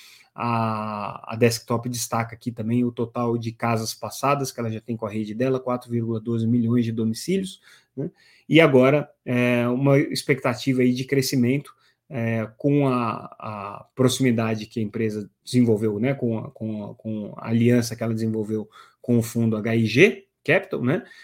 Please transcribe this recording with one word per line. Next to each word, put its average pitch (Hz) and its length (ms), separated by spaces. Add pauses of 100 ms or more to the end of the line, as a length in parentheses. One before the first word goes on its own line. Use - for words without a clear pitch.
(340)
A, 110 1000
a - 20
Desktop 117 520
destaca 117 460
aqui 117 180
também 117 320
o 120 80
total 117 440
de 113 160
casas 113 400
passadas 135 600
que - 80
ela 117 100
já 110 100
tem 117 160
com 110 80
a 104 60
rede 107 240
dela, 131 260
quatro 123 300
vírgula 113 300
doze 113 260
milhões 117 380
de 113 80
domicílios, 113 680 (360)
né? 143 120 (400)
E 156 120
agora, 139 500 (140)
é, 123 440
uma 139 300
expectativa 131 840
aí 123 100
de 127 120
crescimento, 135 720 (400)
é, 113 320 (120)
com 143 300
a, 120 500
a 104 560
proximidade 113 720
que - 120
a 113 40
empresa 107 480 (120)
desenvolveu, 110 560
né, 131 140
com 117 260
a, 113 120
com 110 340
a, 107 100
com 107 440
a - 100
aliança 117 480
que 117 60
ela 113 100
desenvolveu 110 560 (320)
com 120 160
o 113 60
fundo 113 340
H 113 200
I 113 100
G 139 400 (180)
Capital, 147 380
né, 147 220 (200)